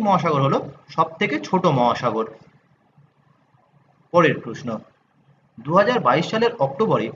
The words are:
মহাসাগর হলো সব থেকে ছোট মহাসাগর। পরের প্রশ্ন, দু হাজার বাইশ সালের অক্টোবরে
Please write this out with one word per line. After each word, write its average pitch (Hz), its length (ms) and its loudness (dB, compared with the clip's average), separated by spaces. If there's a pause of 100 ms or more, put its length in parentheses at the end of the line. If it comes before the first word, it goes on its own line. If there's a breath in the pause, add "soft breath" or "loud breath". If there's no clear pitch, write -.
মহাসাগর 165 400 2
হলো 180 120 2 (380)
সব 160 120 0 (120)
থেকে 208 160 -2 (120)
ছোট 180 160 0 (160)
মহাসাগর। 113 460 0 (1900)
পরের 160 300 4
প্রশ্ন, 120 260 -12 (880)
দু 123 220 -10
হাজার 226 280 2
বাইশ 151 240 2
সালের 226 220 0 (120)
অক্টোবরে 135 500 0